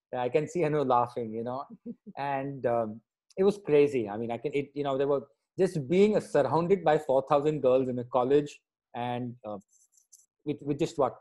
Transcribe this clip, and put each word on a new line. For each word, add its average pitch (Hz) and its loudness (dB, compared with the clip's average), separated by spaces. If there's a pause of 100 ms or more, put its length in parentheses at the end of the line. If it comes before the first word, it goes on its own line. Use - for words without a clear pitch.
(160)
I 123 -2
can 151 0
see 175 -2
Anu 151 2
laughing, 120 0
you 113 -8
know, 127 -8 (280)
<laughs> - -18
and, 139 -6
um, 117 -2 (360)
it 190 0
was 196 2
crazy. 135 4
I 101 -6
mean, 113 -6
I 117 -4
can, 139 -8
it, 143 -4
you 143 -6
know, 135 -2
there 139 0
were 143 0 (360)
just 165 0
being 196 4
a, 147 0
surrounded 165 0
by 156 4
four 135 2
thousand 151 2
girls 127 4
in 123 -4
a 123 -6
college 131 2 (360)
and, 123 -6 (100)
uh, 107 -8 (880)
with, 147 -4
with 139 -4
just 160 -2
what, 131 0